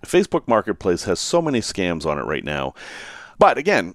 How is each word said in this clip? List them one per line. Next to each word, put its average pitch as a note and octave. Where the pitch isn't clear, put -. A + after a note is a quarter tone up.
Facebook F3+
Marketplace G2+
has F2+
so -
many C#3+
scams F2
on D2
it B1
right C#2
now. C#2
But F3
again, C3+